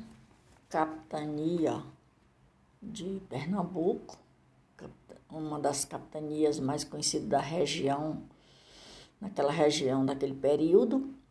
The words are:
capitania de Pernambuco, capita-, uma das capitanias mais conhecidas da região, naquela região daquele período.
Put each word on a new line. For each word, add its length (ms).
capitania 1120
de 480
Pernambuco, 880
capita-, 500
uma 320
das 260
capitanias 760
mais 240
conhecidas 440
da 120
região, 840
naquela 320
região 540
daquele 300
período. 760